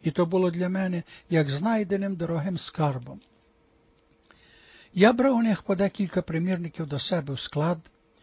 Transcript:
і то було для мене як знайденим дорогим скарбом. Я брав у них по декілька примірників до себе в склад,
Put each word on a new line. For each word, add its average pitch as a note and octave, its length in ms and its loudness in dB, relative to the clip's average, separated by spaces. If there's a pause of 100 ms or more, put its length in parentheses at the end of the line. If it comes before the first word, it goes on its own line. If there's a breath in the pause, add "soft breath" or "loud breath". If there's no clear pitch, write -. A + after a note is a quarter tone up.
і D#3+ 80 0
то F3 160 2
було F3+ 240 2
для F3 180 -2
мене F#3 340 -2 (280 loud breath)
як D#3 200 2
знайденим G3 680 0
дорогим E3 420 -2
скарбом. C3+ 640 -4 (1700 loud breath)
Я G3+ 180 8
брав B3+ 240 4
у A#3 60 2
них A3 200 2
по G3+ 120 0
декілька F#3 480 0
примірників E3+ 640 -2
до C#3+ 120 -4
себе D3 360 -4
в B2+ 60 -8
склад, D#3+ 380 -2 (440 soft breath)